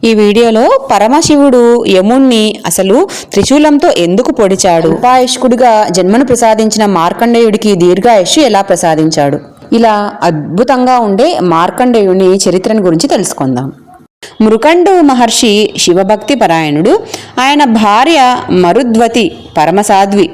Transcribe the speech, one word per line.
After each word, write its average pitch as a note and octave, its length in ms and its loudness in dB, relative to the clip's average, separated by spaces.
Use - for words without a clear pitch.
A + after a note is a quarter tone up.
ఈ A3+ 100 2
వీడియోలో A3+ 760 2
పరమశివుడు A#3+ 920 2
యముణ్ణి A3 800 0
అసలు G3 420 0
త్రిశూలంతో D4 600 2
ఎందుకు F3+ 400 -2
పొడిచాడు, F#3 560 0
అల్పాయుష్కుడిగా B3 1000 0
జన్మను F#3 360 0
ప్రసాదించిన A3 600 0
మార్కండేయుడికి G#3 880 0
దీర్ఘాయుష్షు F#3 640 2
ఎలా A3 220 2
ప్రసాదించాడు, D#3+ 800 -2
ఇలా G#3+ 480 0
అద్భుతంగా A#3 760 -2
ఉండే A#3 400 -2
మార్కండేయుని F#3 960 0
చరిత్రను G3 460 -2
గురించి F3+ 260 0
తెలుసుకుందాం. C3+ 640 -4
మృకండు E4 600 2
మహర్షి A#3 760 0
శివభక్తి G3 580 -2
పరాయణుడు. E3+ 680 0
ఆయన C#4+ 240 0
భార్య B3 720 2
మరుద్వతి A3+ 840 0
పరమసాధ్వి. G3 760 0